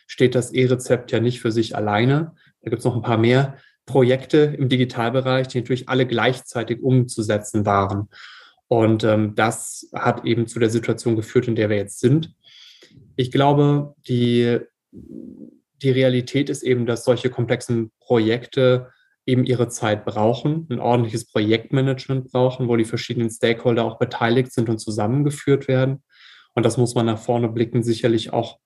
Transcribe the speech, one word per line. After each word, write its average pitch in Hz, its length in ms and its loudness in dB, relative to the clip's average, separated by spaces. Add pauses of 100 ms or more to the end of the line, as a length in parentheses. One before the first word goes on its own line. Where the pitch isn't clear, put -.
steht 127 260 2
das 123 180 -2
E-Rezept 127 600 0
ja 113 80 2
nicht 123 200 -2
für 113 120 -2
sich 113 240 -2
alleine. 120 580 0 (280)
Da 117 80 -8
gibt's 113 140 -4
noch 120 120 0
ein 110 60 -4
paar 117 160 0
mehr 127 400 4 (280)
Projekte 135 720 2
im 135 100 0
Digitalbereich, 127 800 0
die 127 140 -6
natürlich 127 280 -4
alle 131 160 2
gleichzeitig 120 800 -2
umzusetzen 110 840 0
waren. 101 420 0 (580)
Und, 110 380 2
ähm, 107 320 2
das - 580 -2
hat - 300 -2
eben 117 240 0
zu - 100 -10
der 113 120 2
Situation 113 440 -2
geführt, 110 320 0
in 117 80 -2
der 107 160 0
wir 107 60 0
jetzt 98 240 -8
sind. 151 340 2 (800)
Ich 127 160 -4
glaube, 143 640 2 (140)
die, 120 500 2 (1160)
die 135 160 -2
Realität 127 580 0
ist 147 140 -6
eben, 123 240 0
dass 117 180 -2
solche 127 240 2
komplexen 117 680 -2
Projekte 123 920 0 (360)
eben 123 180 2
ihre 123 240 0
Zeit 107 360 -2
brauchen, 120 640 0
ein 120 80 -4
ordentliches 113 480 0
Projektmanagement 131 1040 -2
brauchen, 127 380 0
wo 120 80 2
die 117 80 2
verschiedenen 117 460 -4
Stakeholder 117 540 0
auch 117 140 -6
beteiligt 120 540 0
sind 117 160 -2
und 110 100 0
zusammengeführt 131 880 -2
werden. 131 380 0 (500)
Und 113 100 0
das 110 120 2
muss 120 180 2
man 117 120 2
nach 110 120 0
vorne 120 300 -2
blickend 113 360 -2
sicherlich 117 480 0
auch - 340 -4